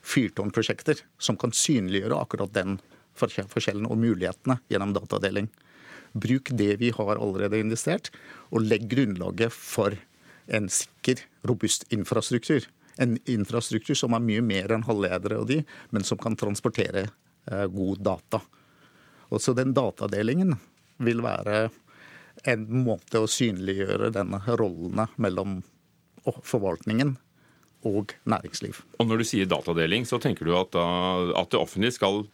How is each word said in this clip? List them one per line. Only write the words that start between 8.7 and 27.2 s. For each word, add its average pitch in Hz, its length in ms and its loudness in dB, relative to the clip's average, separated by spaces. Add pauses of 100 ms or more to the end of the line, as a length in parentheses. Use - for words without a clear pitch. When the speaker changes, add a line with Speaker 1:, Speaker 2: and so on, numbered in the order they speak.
Speaker 1:
grunnlaget 104 600 0
for - 440 0 (520)
en 104 200 0
sikker, - 540 -2 (220)
robust 113 480 0
infrastruktur. 117 760 0 (320)
En 123 300 2
infrastruktur 117 680 0
som 117 200 0
er 117 80 0
mye 113 180 2
mer 101 320 0
enn 113 140 0
halvledere 101 500 0
og 110 100 -2
de, 143 160 2 (280)
men 104 120 0
som - 140 -2
kan 110 180 -2
transportere, 101 720 -2 (420)
eh, 98 160 -2
god 95 340 -2
data. 98 400 -2 (880)
Og 110 100 0
så 131 160 2
den 131 180 2
datadelingen 117 840 2 (400)
vil 117 240 2
være 110 480 0 (760)
en 110 200 2 (180)
måte 113 360 0
å 110 120 4
synliggjøre 98 800 0
denne 98 280 -2 (200)
rollene 92 480 0 (100)
mellom 95 460 -2 (640)
forvaltningen 117 920 0 (680)